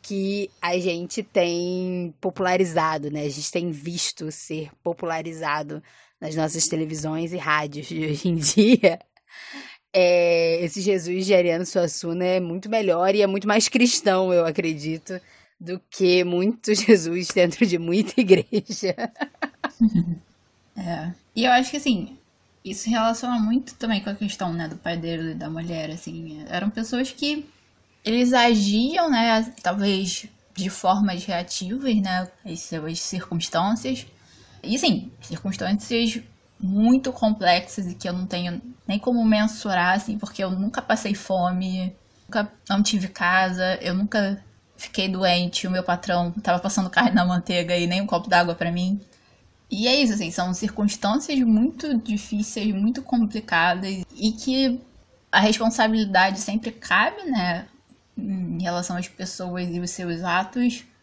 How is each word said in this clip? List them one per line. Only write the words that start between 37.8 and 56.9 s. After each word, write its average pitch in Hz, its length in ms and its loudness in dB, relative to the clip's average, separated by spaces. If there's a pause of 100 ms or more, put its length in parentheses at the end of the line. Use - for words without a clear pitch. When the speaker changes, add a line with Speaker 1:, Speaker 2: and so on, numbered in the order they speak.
Speaker 2:
e 175 80 -8
que - 120 -8
eu 180 60 -2
não 185 120 -4
tenho 175 360 -6 (260)
nem 202 120 0
como 240 240 2
mensurar, 208 720 2
assim, 208 220 -4
porque 202 260 -6
eu 185 80 -2
nunca 196 300 -2
passei 214 320 0
fome, 185 840 -2 (320)
nunca 214 240 -4 (180)
não 208 140 4
tive 190 240 0
casa, 185 760 2
eu 180 120 -2
nunca 196 500 0 (320)
fiquei - 320 -4
doente, 180 600 0
o 185 40 -2
meu 185 120 -2
patrão 175 480 -2
tava 180 280 0
passando 196 300 -2
carne 240 220 2
na 180 140 4
manteiga 175 520 0
e 175 100 0
nem 185 140 0
um 202 40 -2
copo 196 240 -2
d'água 175 260 4
pra 170 160 -2
mim. 185 280 -2 (720)
E 214 160 -2
é 262 140 4
isso, 226 120 2
assim, 180 180 -4
são 180 220 -2
circunstâncias 214 840 0
muito 247 600 2
difíceis, 214 760 -4
muito 226 300 0
complicadas 190 1000 -2 (120)
e 214 160 -2
que 254 500 0 (500)
a - 80 4
responsabilidade 214 1000 2
sempre 220 320 -4
cabe, 277 540 -2